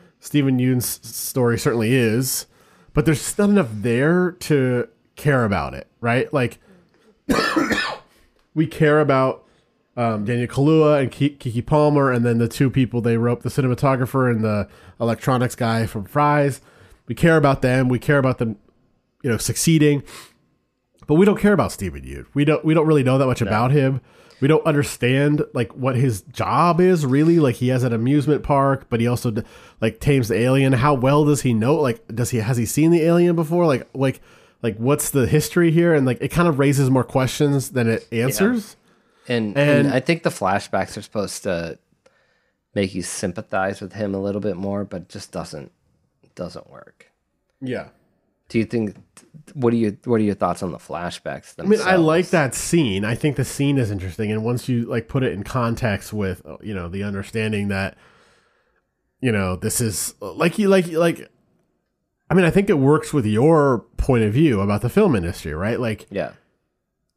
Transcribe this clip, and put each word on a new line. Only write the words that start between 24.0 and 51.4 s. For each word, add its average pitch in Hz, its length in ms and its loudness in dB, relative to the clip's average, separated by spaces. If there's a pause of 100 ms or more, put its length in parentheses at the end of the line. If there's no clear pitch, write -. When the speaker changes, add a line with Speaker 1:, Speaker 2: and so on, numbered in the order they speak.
Speaker 1:
We 135 60 2
don't 151 180 2
understand, 147 800 0 (100)
like, 123 200 -4
what 131 220 -2
his 120 280 0
job 156 580 0
is, 180 240 4
really. 156 340 4
Like, 131 160 2
he 123 120 -2
has 127 160 0
an 120 100 0
amusement 139 480 0
park, 139 480 0
but 113 100 0
he 113 60 0
also 120 240 -2
d-, 107 140 -4 (360)
like, 113 200 -2
tames 135 300 2
the 98 80 0
alien. 131 360 2
How 139 220 2
well 135 280 2
does 147 200 2
he 123 100 2
know? 113 220 2
Like, 135 320 -2
does 113 240 -4
he, 120 80 -2
has 117 180 -2
he 113 80 0
seen 156 240 2
the 170 140 4
alien 170 320 4
before? 170 320 0
Like, 131 260 0
like, 131 280 -2 (420)
like, 110 140 -2
what's 123 340 -2
the 127 160 2
history 160 440 2
here? 170 220 4
And, 139 140 4
like, 120 120 0
it - 100 -4
kind 175 180 2
of 147 100 2
raises 139 320 2
more 131 140 2
questions 139 680 -2
than 120 160 0
it 113 220 -2
Speaker 2:
Yeah. 117 160 -2
Speaker 1:
answers. 208 500 -2 (500)
Speaker 2:
And, 113 320 -2
and 143 300 4
Speaker 1:
And 131 60 0
Speaker 2:
I 123 80 0
think 160 220 -2
the 175 60 -2
flashbacks 98 680 -2
are 107 40 -10
supposed - 420 -8
to 85 360 -6 (960)
make 98 180 -2
you 95 80 -6
sympathize 98 760 -6
with 92 140 -14
him 104 200 -6
a 98 60 -6
little 101 220 -6
bit 95 160 -6
more, 98 260 -6
but 92 200 -12
it - 60 -20
just - 220 -18
doesn't, 78 400 -12 (640)
doesn't - 340 -14
work. - 400 -20 (520)
Speaker 1:
Yeah. 120 260 -10 (600)
Speaker 2:
Do 117 100 -2
you 107 60 0
think, 110 320 -4 (560)
what 120 180 0
are 120 60 2
your, 107 160 0 (100)
what 120 160 0
are 107 60 0
your 101 100 0
thoughts 87 260 -2
on 87 120 -6
the - 40 -12
flashbacks 85 800 -12